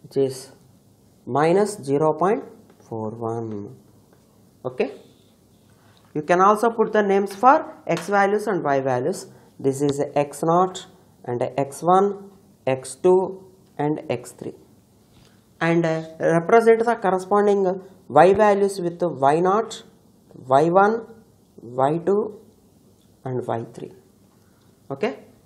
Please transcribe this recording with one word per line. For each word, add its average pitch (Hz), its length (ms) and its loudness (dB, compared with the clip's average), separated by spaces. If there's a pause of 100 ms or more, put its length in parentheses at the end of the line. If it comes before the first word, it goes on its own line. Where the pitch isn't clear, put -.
Which - 220 -8
is - 260 -10 (720)
minus 165 560 0
zero 143 300 0 (100)
point 202 220 0 (360)
four 110 320 -10
one. 113 640 -10 (880)
Okay. 160 260 -6 (1200)
You 151 100 -6
can 175 180 2
also 214 280 4
put 220 220 -2
the 214 100 2
names 196 320 0
for 285 400 2 (140)
x 170 220 -4
values 202 380 0
and 180 140 -2
y 139 200 0
values. 131 460 -4 (300)
This 131 240 -2
is 143 200 -2 (120)
x 143 300 -2
naught 180 420 0 (380)
and 123 180 -6 (160)
x 135 240 -6
one, 190 480 0 (380)
x 131 280 -4
two 185 460 0 (360)
and 151 320 -4
x - 240 -6
three. - 220 -14 (1040)
And, 165 240 2
uh, 160 180 -2 (160)
represent 220 640 4
the 233 120 0
corresponding 190 840 0 (280)
y 160 240 8
values 202 480 2
with 170 200 -6
y 147 380 0
naught, 196 440 -2 (500)
y 135 360 2
one, 208 380 2 (540)
y 135 380 -2
two 196 380 -2 (880)
and 127 240 -6
y 113 160 -6 (100)
three. - 200 -18 (960)
Okay. 208 300 -6 (260)